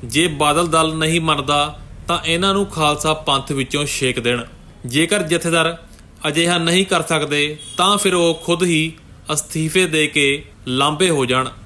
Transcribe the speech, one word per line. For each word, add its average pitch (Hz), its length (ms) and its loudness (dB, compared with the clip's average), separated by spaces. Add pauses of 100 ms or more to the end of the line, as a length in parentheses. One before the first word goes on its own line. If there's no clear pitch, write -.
ਜੇ 143 220 0
ਬਾਦਲ 151 400 2
ਦਲ 160 280 2
ਨਹੀਂ 160 260 0
ਮੰਨਦਾ, 147 580 0 (280)
ਤਾਂ 170 180 0
ਇਹਨਾਂ 175 280 0
ਨੂੰ 196 120 0
ਖਾਲਸਾ 151 480 0
ਪੰਥ 143 380 -2
ਵਿੱਚੋਂ 143 340 -2
ਛੇਕ 127 340 -2
ਦੇਣ। 120 240 0 (420)
ਜੇਕਰ 165 380 0
ਜਥੇਦਾਰ 165 540 0 (500)
ਅਜਿਹਾ 170 300 0
ਨਹੀਂ 175 280 2
ਕਰ 180 160 0
ਸਕਦੇ, 147 560 -2 (200)
ਤਾਂ 196 200 4
ਫਿਰ 190 160 2
ਉਹ 170 320 2
ਖੁਦ 170 180 0
ਹੀ 165 280 2 (420)
ਅਸਤੀਫੇ 160 520 0
ਦੇ 156 220 2
ਕੇ 143 360 2 (240)
ਲਾਂਭੇ 147 420 2
ਹੋ 143 160 2
ਜਾਣ। 127 240 0 (160)